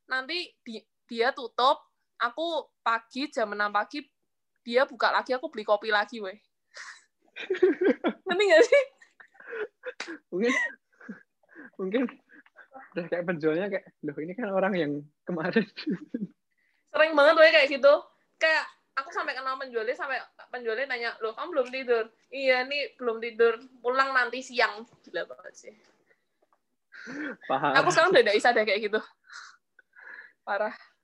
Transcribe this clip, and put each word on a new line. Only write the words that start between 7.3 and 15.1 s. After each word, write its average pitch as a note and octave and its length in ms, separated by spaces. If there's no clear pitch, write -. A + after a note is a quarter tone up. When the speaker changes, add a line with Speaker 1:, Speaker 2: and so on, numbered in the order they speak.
Speaker 2:
<laughs> - 920
Speaker 1:
Ngerti F4+ 160
nggak F#4+ 220
sih? C#5 180
Speaker 2:
Mungkin, A3 240
mungkin G3 220
udah E3+ 160
kayak F3 160
penjualnya E3 460
kayak, G3 160
"Loh, D3 160
ini E3 160
kan G#3+ 160
orang F#3+ 240
yang D3+ 160